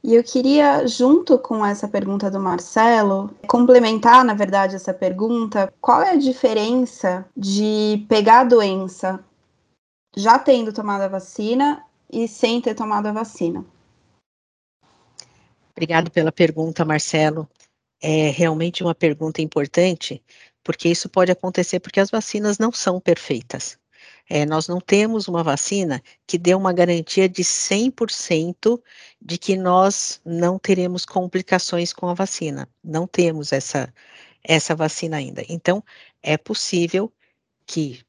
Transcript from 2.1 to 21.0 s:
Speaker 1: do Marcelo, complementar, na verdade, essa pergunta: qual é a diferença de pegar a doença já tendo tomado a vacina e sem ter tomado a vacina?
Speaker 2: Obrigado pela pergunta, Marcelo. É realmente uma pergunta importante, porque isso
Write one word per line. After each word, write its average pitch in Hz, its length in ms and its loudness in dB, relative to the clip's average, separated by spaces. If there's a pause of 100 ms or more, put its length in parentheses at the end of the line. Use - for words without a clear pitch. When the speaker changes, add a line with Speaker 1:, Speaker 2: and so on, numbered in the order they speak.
Speaker 1:
do 196 80 -6
Marcelo, 202 960 0 (140)
complementar, 240 760 6
na 220 100 2
verdade, 196 420 0
essa 190 180 -6
pergunta: 202 840 -2
qual - 200 4
é 381 100 2
a 359 60 2
diferença 233 1080 0 (100)
de 214 720 -2
pegar 220 320 6
a 262 40 4
doença 190 760 0 (960)
já 208 220 4
tendo 233 340 2
tomado 208 280 -6
a 196 80 -2
vacina 220 720 -4 (260)
e 226 200 -4
sem 240 320 -2
ter 233 160 -4
tomado 214 300 -4
a 214 60 -4
vacina? 214 520 -6 (2000)
Speaker 2:
Obrigado 165 360 -2
pela 160 220 0
pergunta, 160 540 0
Marcelo. 156 640 -2 (520)
É 156 300 0
realmente 160 540 -2
uma 165 100 0
pergunta 160 480 -2
importante, 156 800 -2 (400)
porque - 260 -4
isso 170 200 -2